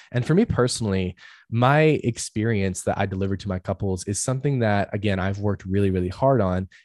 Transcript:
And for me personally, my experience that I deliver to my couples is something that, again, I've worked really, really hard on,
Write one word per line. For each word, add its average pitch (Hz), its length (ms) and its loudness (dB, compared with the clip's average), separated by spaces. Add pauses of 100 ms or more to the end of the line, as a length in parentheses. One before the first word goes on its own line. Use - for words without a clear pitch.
(120)
And 120 140 -2
for 156 80 2
me 202 100 4
personally, 98 720 0 (340)
my 127 320 4 (220)
experience 107 800 -2
that - 140 -2
I 101 80 0
deliver 98 320 -2
to 101 100 -10
my 92 120 -4
couples 95 480 -4
is 101 140 -4
something 131 380 -2
that, 104 320 2
again, 101 280 -2
I've 98 200 -2
worked 101 260 -2
really, 98 240 2
really 92 200 0
hard 131 320 2
on, 92 260 0 (180)